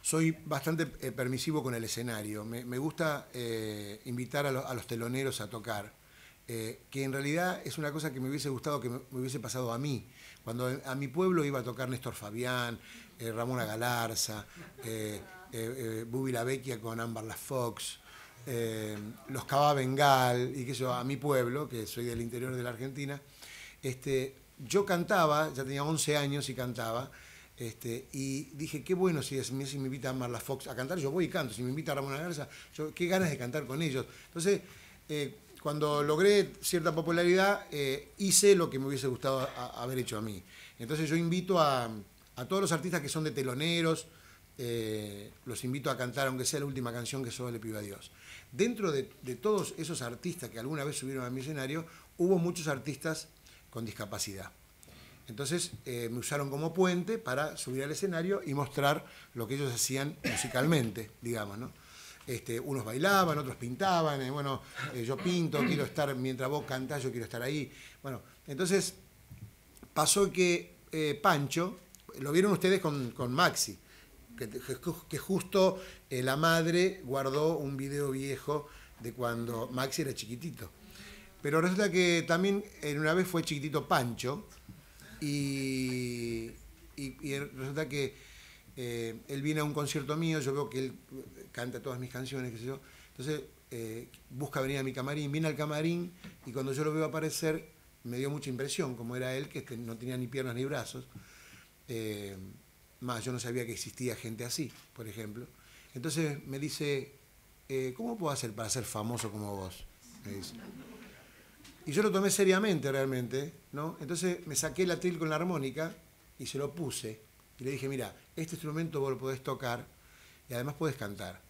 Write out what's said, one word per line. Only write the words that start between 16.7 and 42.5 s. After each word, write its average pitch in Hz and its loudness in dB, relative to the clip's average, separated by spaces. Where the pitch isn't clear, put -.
con 113 -4
Amber 113 -4
La 110 -8
Fox, - -4
eh, 110 -2
los 131 -4
Cava 147 6
Bengal, 131 6
y 131 -4
qué 135 -4
sé 120 -2
yo, 127 0
a 123 -2
mi 135 0
pueblo, 131 2
que 110 -4
soy 120 -6
del 117 -2
interior 123 -2
de 127 -2
la 120 -2
Argentina, 139 -6
este, 131 0
yo 196 4
cantaba, 165 6
ya 135 -4
tenía 139 -2
once 151 4
años 143 2
y 127 -4
cantaba, 120 -2
este, 117 -6
y 135 -2
dije, 147 -6
"Qué 185 0
bueno 180 4
si 135 -2
es-, 113 -2
si 120 -4
me 135 -4
invita 131 -4
Amber 127 -2
La 120 -2
Fox 131 -6
a 127 -6
cantar, 135 -2
yo 139 0
voy 175 2
y 131 -2
canto, 147 -2
si 104 -6
me 123 0
invita 156 -2
Ramona 139 -2
Galarza, 151 -6
yo, 156 -6
qué 175 0
ganas 185 6
de 139 0
cantar 127 -2
con 135 -2
ellos". 131 2
Entonces, 175 2
eh, 147 -2
cuando 147 4
logré 185 6
cierta 165 2
popularidad, 175 6
eh, 143 -2
hice 196 10
lo 165 4
que 131 -2
me 135 0
hubiese 135 0
gustado 131 2
a-, 127 0
a-, 123 -6
haber 127 -2
hecho 117 -2
a 107 -2
mí. 104 -6
Entonces 151 -2
yo 156 4
invito 175 4
a, 135 6
a 123 -4
todos 190 2